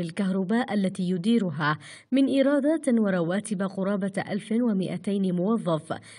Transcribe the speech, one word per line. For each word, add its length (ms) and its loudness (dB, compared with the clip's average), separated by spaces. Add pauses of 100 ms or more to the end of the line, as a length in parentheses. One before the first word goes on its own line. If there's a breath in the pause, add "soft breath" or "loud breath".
الكهرباء 720 -2
التي 360 0
يديرها 680 0 (340 loud breath)
من 140 4
إيرادات 600 2
ورواتب 720 2
قرابة 500 -2 (180)
ألف 220 -4
ومائتين 840 0
موظف 580 0 (260 loud breath)